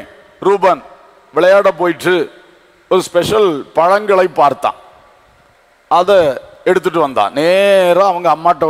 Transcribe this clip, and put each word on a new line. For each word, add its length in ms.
ரூபன் 420
விளையாட 360
போயிட்டு 440
ஒரு 140
special 720
பழங்களை 540
பார்த்தான். 500
அதை 280
எடுத்துட்டு 360
வந்தான். 320
நேரா 720
அவங்க 280
அம்மாட்ட 360